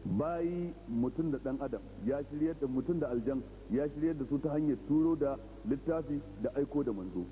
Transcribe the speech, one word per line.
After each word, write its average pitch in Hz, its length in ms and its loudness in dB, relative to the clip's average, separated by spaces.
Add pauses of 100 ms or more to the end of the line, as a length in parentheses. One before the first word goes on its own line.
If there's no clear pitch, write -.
Bayi, 170 680 0 (140)
mutum 123 440 0
da 139 60 0
ɗan 135 240 -2
adam, 120 200 -4 (240)
ya 135 140 2 (100)
shiryar 156 300 0
da 139 80 0
mutum 131 320 2
da 147 80 0
aljan, 123 340 0 (300)
ya 139 160 4
shiryar 151 300 0
da 135 100 -2
su 139 120 2
ta 151 100 0
hanyar 147 280 2 (100)
turo 160 280 6
da 139 220 2 (300)
littafi 147 540 0 (200)
da 117 140 0
aiko 143 280 2
da 120 80 2
manzo. 92 400 -2